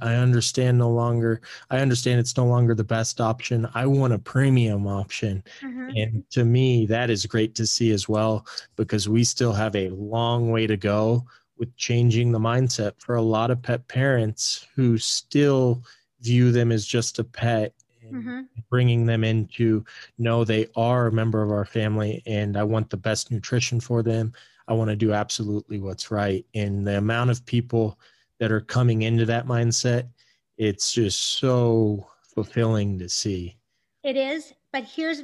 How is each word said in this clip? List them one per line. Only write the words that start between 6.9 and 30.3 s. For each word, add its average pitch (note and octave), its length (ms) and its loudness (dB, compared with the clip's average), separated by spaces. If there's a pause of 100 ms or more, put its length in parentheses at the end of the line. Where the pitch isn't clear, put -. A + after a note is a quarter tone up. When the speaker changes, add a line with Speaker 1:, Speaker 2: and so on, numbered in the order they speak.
Speaker 1:
is G2 160 0
great A2 280 0
to A2+ 120 -2
see A2+ 260 2
as G2 160 -2
well, G#2+ 360 0 (300)
because G#2 340 -2
we A#2 140 4
still A#2 300 0
have G#2 240 0
a F#2+ 140 -2
long A#2 600 -2
way A2+ 160 2
to G#2+ 100 2
go G#2+ 480 2 (320)
with A#2+ 200 -8
changing A#2+ 560 2
the A2+ 60 0
mindset A#2 600 0
for A#2+ 180 -4
a A2+ 60 2
lot A2+ 280 2
of B2 120 0
pet B2 260 -4
parents B2+ 760 -2 (100)
who A#2+ 220 4
still C3 840 0 (380)
view B2 320 4
them A#2 200 4
as G#2+ 140 0
just - 340 -4
a A2 40 0
pet A2+ 480 -2 (300)
and A3 220 -12
Speaker 2:
Mm-hmm. B3 160 -10 (300)
Speaker 1:
bringing A#2+ 340 4
them A2+ 200 2
into, A2 600 0 (340)
"No, A#2 260 2
they A2 320 0
are A#2+ 320 2
a A2 40 0
member A2 300 0
of G#2 80 0
our G#2 160 0
family, G#2+ 600 -2
and G#2 300 -2
I G#2 80 0
want A2 260 -2
the G2+ 60 -6
best G#2+ 340 -4
nutrition A#2+ 500 -2
for A#2 220 -2
them. A2+ 300 0 (340)
I A2+ 60 -2
wanna A2 240 0
do G#2+ 160 2
absolutely G#2 680 -4
what's G2 320 -10
right." G2+ 440 -2
And G2+ 320 -2
the G2+ 100 0
amount A#2 340 0
of B2 140 -2
people A#2 540 -2 (400)
that A2 120 -2
are G#2+ 120 0
coming A#2+ 400 0
into A2+ 240 2
that A#2+ 200 -2
mindset, A#2+ 640 0 (480)